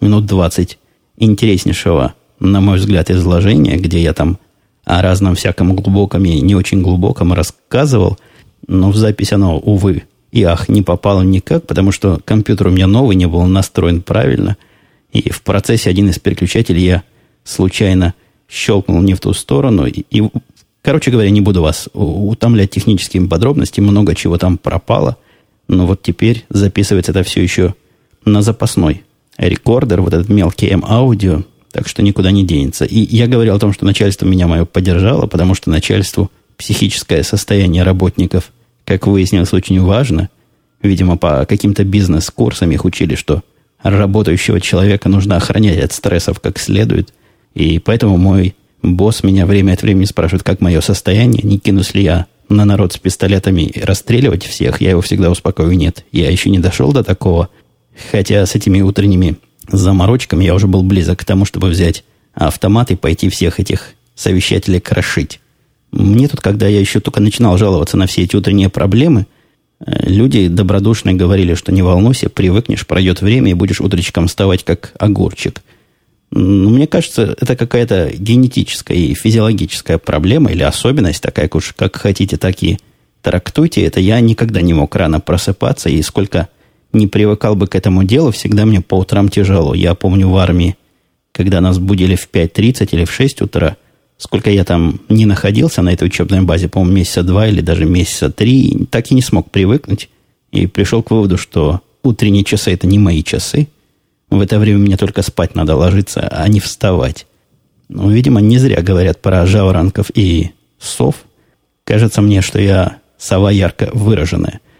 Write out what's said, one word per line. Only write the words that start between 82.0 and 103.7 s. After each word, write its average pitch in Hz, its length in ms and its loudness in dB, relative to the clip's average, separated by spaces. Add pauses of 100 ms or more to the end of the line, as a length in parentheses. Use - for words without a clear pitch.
так - 260 -2
и 90 160 -2 (420)
трактуйте - 640 -2
это. 87 160 -2
Я 107 220 2
никогда 113 400 0
не 87 120 2
мог 73 220 -2
рано 78 240 0
просыпаться, - 720 -4
и 80 120 0
сколько 92 440 -4 (460)
не 107 160 2
привыкал 104 480 0
бы 95 100 0
к - 80 -10
этому 95 300 2
делу, 127 260 2
всегда 104 340 0
мне 107 160 4
по - 140 -4
утрам 98 340 0
тяжело. 95 460 0
Я 87 220 0
помню 95 320 0
в 92 80 2
армии, 90 400 0 (560)
когда 95 280 0
нас 92 200 2
будили 95 340 0
в - 140 -6
пять 98 240 -2
тридцать 107 420 0
или 85 100 0
в 85 60 -4
шесть - 320 -2
утра, - 340 -2 (400)
сколько - 340 -4
я 98 120 2
там 85 460 0
не 110 180 4
находился 104 560 0
на 90 100 2
этой - 140 -2
учебной 95 360 0
базе, 87 260 0
по-моему, 92 260 0
месяца 90 300 0
два 98 240 2
или 104 120 0
даже 82 260 0
месяца 87 440 -2
три, - 580 0
так - 220 -4
и 131 60 4
не 127 60 2
смог - 280 -2
привыкнуть. 101 580 -2 (440)
И 92 160 0
пришёл 110 340 -2
к - 80 -6
выводу, 101 260 2
что 82 440 -2 (240)
утренние 104 400 0
часы — 104 280 -2
это 92 140 -2
не 98 140 4
мои 87 240 2
часы. - 420 -4 (600)